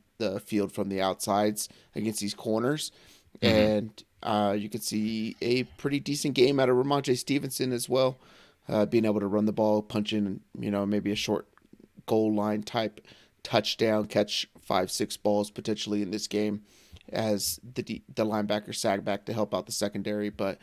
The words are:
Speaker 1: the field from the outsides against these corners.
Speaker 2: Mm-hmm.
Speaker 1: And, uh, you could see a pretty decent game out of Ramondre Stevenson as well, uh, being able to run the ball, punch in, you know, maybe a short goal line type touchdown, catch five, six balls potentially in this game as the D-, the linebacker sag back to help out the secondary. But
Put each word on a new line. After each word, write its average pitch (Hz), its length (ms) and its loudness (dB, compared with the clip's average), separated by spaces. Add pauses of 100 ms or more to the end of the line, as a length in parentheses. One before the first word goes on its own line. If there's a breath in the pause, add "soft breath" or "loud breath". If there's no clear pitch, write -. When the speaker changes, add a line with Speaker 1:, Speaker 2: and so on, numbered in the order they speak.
(180)
Speaker 1:
the 101 220 -2
field 101 320 -2
from 98 180 -4
the 98 100 -2
outsides 104 720 0 (240 soft breath)
against 107 260 -4
these 101 140 -4
corners. 120 580 -2 (520 soft breath)
Speaker 2:
Mm-hmm. 113 120 6
Speaker 1:
And, 107 480 2 (200)
uh, 104 340 2
you 107 120 -6
could 110 120 -8
see 110 640 -4
a 123 220 0 (120)
pretty 143 220 -2
decent 143 340 -4
game 135 260 6
out 131 80 4
of 127 100 6
Ramondre 135 380 2
Stevenson 135 560 -2
as 120 160 -4
well, 131 300 2 (500 soft breath)
uh, 104 200 2
being 113 180 4
able 107 140 2
to 101 80 0
run 104 180 2
the 107 80 2
ball, 107 300 2
punch 107 300 -2
in, 104 260 -2 (200)
you 110 120 -4
know, 101 120 0
maybe 101 280 0
a 107 40 0
short - 320 -2 (600)
goal 110 260 4
line 104 300 0
type 110 360 -4 (440 soft breath)
touchdown, 107 640 2
catch - 420 0 (140)
five, 92 300 0
six - 240 -4
balls 104 340 0
potentially 104 520 -4
in 92 100 -4
this 104 160 -4
game 104 340 -2 (480 soft breath)
as 107 520 -2 (140)
the 123 60 -4
D-, - 220 -8 (100)
the 110 120 0
linebacker 107 500 -2
sag 98 300 -2
back 104 200 -4
to 110 80 -4
help 104 220 -2
out 92 100 -4
the 113 60 -12
secondary. 104 580 -4
But 98 340 -4